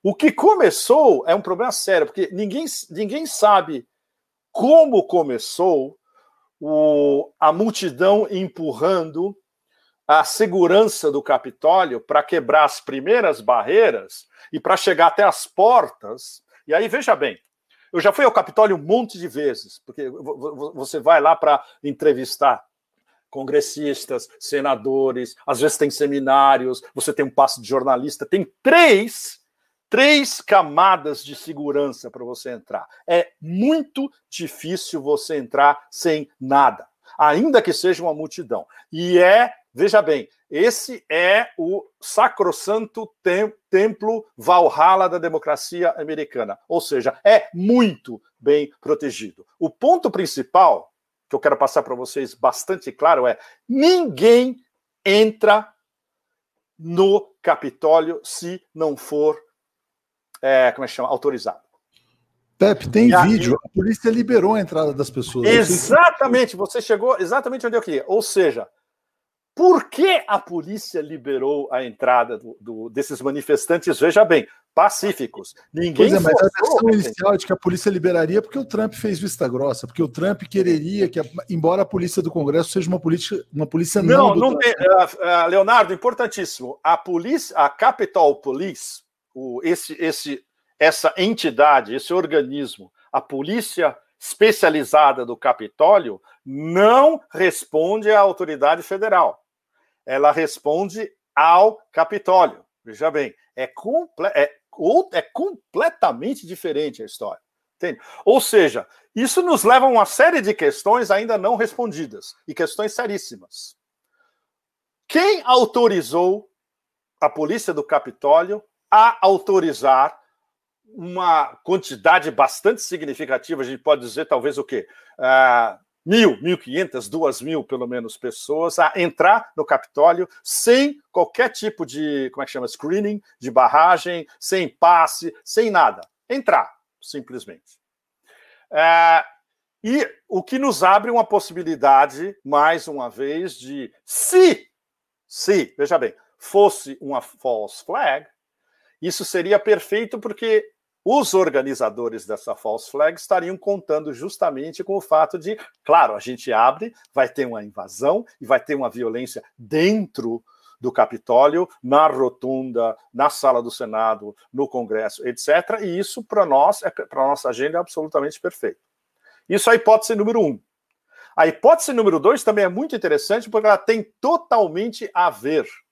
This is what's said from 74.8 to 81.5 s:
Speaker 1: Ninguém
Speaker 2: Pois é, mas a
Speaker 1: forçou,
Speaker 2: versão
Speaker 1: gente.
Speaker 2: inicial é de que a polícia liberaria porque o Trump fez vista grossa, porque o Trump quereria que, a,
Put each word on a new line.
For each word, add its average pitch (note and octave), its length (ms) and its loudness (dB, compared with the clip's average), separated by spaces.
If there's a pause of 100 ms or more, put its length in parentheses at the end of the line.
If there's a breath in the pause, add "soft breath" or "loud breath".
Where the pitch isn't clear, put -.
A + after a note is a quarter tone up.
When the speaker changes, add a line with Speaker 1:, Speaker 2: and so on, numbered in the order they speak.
Speaker 1:
Ninguém D#3+ 380 2
Speaker 2:
Pois - 60 4
é, F#3+ 60 2
mas D#3 140 2
a F#3+ 140 4 (100)
Speaker 1:
forçou, B3+ 200 2
Speaker 2:
versão A3+ 140 2
Speaker 1:
gente. G#3 120 0
Speaker 2:
inicial G3+ 300 -2
é - 20 0
de - 100 -8
que F#3+ 60 -4
a F#3 40 -2
polícia F3+ 340 -4
liberaria F3 500 -2
porque B3 180 -12
o C4+ 60 -8
Trump A3 300 -6
fez G3+ 260 -6
vista F3 260 -6
grossa, B2+ 400 -6
porque - 160 -8
o D3+ 60 -2
Trump F#3+ 360 -6
quereria F3+ 640 -2
que, E3 140 -6
a, D3 40 -6 (260)